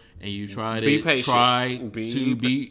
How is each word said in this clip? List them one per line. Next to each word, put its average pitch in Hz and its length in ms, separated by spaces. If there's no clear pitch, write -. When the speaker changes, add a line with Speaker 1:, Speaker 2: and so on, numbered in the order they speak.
Speaker 1:
and 101 100
you 101 160
tried 110 380
Speaker 2:
Be 143 120
Speaker 1:
it, - 80
Speaker 2:
patient. 139 200
Speaker 1:
try 123 540
Speaker 2:
Be 113 340
Speaker 1:
to 131 240
Speaker 2:
pa-, 113 40
Speaker 1:
be, 127 300